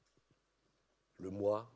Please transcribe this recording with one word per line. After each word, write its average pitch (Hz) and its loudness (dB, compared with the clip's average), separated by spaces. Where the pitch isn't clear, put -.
Le 90 -8
moi 104 0